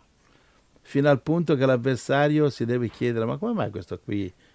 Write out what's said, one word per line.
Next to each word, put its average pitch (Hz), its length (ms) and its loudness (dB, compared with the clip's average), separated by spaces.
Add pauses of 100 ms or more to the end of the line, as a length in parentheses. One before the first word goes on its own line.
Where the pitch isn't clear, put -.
(840)
fino 143 260 0
al 139 140 4
punto 165 320 0
che 131 100 2
l'avversario 135 840 2
si - 140 -4
deve 120 260 0
chiedere: 117 340 -2
"Ma 123 120 -2
come 208 160 -4
mai 135 180 -2
questo 98 300 -10
qui 101 320 -6 (220)